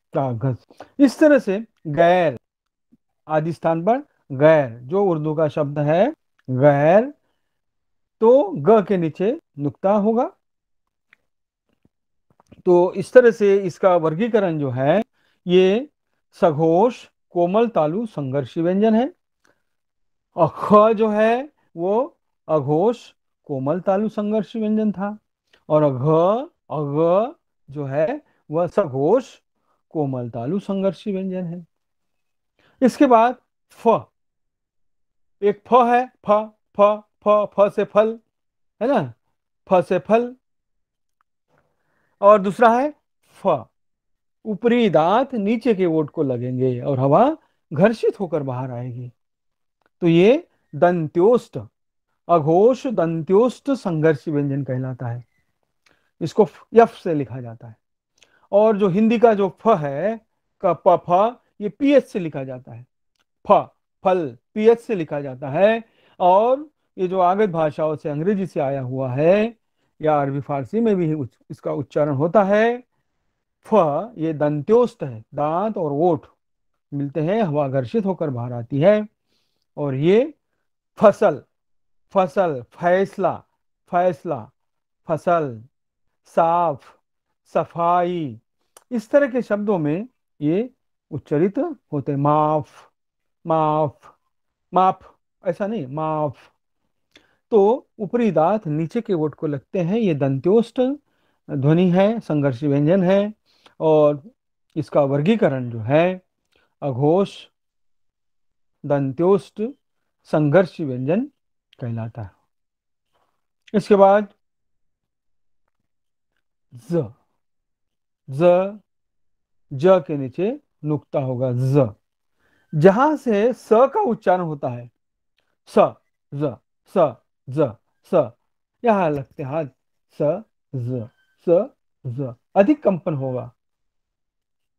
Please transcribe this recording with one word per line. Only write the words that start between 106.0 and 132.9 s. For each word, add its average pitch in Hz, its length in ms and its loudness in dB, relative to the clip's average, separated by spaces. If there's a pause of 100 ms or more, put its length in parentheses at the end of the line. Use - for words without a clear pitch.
अघोष, 147 640 -2 (1400)
दंत्योष्ठ, 143 760 -2 (640)
संघर्षी 160 600 0
व्यंजन 139 420 -4 (540)
कहलाता 117 420 -10
है। 95 80 -14 (1400)
इसके 208 220 2
बाद 196 320 4 (2500)
ज, 123 380 -6 (1200)
ज, 135 120 -4 (1300)
ज 175 340 2
के 156 100 -6
नीचे 175 440 -6 (240)
नुक्ता 151 360 -4
होगा 127 320 -4
ज, 127 420 0 (800)
जहां 202 420 6
से 226 360 0
स - 200 -16
का 262 280 4
उच्चारण 196 420 0
होता 151 260 -8
है, 120 220 -12 (760)
स, 156 280 2 (400)
ज, 139 220 -6 (400)
स, 151 200 2 (340)
ज, 127 240 -2 (400)
स, 135 180 0 (520)
यहां 202 260 0
लगते 143 320 -10
हाथ, 147 220 -6 (580)
स, 160 200 -2 (340)
ज, 123 320 -8 (400)
स, 190 220 2 (360)
ज, 123 280 -8 (220)
अधिक 208 260 2
कंपन 180 320 -2